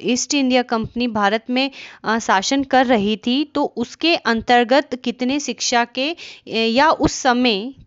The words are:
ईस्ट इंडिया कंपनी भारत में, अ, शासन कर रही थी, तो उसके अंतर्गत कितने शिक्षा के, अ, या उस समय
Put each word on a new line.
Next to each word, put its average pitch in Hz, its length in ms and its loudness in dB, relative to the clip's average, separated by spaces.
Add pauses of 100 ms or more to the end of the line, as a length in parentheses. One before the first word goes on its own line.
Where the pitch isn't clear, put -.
ईस्ट 240 320 -2
इंडिया 254 280 2
कंपनी 240 460 -4
भारत 214 420 0
में, 262 220 -2 (320)
अ, 226 160 0
शासन 226 440 0
कर 262 220 4
रही 214 320 2
थी, 254 260 -2
तो 285 340 -4
उसके 311 380 -2
अंतर्गत 240 760 2 (140)
कितने 254 360 -4
शिक्षा 240 460 -2
के, 262 260 -6
अ, 339 40 -8 (380)
या 226 360 2
उस 302 240 0
समय 247 600 0 (140)